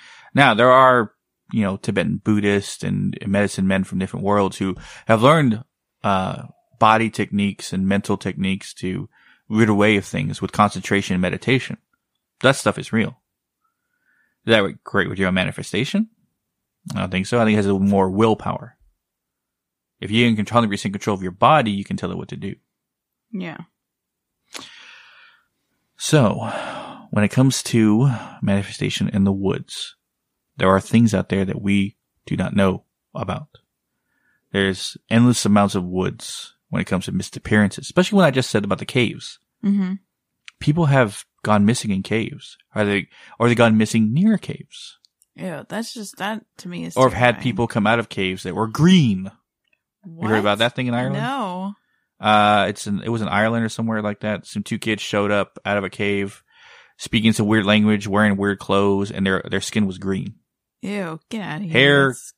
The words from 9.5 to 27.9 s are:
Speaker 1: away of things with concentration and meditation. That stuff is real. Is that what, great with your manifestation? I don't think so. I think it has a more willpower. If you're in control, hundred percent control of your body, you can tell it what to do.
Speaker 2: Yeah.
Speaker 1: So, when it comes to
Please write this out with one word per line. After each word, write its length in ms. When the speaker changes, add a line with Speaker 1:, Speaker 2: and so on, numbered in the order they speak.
Speaker 1:
away 260
of 80
things 380
with 100
concentration 600
and 80
meditation. 560
That 160
stuff 220
is 140
real. 300
Is 80
that 100
what, 220
great 240
with 100
your 140
manifestation? 800
I 60
don't 100
think 160
so. 140
I 60
think 80
it 20
has 100
a 120
more 320
willpower. 680
If 100
you're 180
in 80
control, 240
hundred 120
percent 200
control 240
of 60
your 100
body, 380
you 140
can 120
tell 160
it 60
what 100
to 80
do. 200
Speaker 2:
Yeah. 280
Speaker 1:
So, 380
when 140
it 60
comes 340
to 460